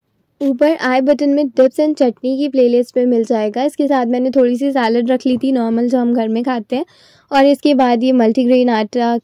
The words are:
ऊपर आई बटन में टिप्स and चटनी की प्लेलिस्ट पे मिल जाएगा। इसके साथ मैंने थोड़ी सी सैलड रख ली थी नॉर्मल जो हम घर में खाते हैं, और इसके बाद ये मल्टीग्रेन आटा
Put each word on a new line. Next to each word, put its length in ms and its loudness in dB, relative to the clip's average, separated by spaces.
ऊपर 400 0
आई 200 -2
बटन 300 0
में 180 0
टिप्स 320 0
and 140 0
चटनी 440 -2
की 100 -2
प्लेलिस्ट 460 0
पे 120 0
मिल 180 0
जाएगा। 400 -2
इसके 240 -2
साथ 180 0
मैंने 240 -2
थोड़ी 260 2
सी 160 -2
सैलड 380 0
रख 160 -2
ली 120 0
थी 140 -2
नॉर्मल 360 0
जो 100 0
हम 160 0
घर 140 -2
में 160 -2
खाते 320 -6
हैं, 80 -4
और 160 4
इसके 280 2
बाद 300 2
ये 100 2
मल्टीग्रेन 560 2
आटा 540 -2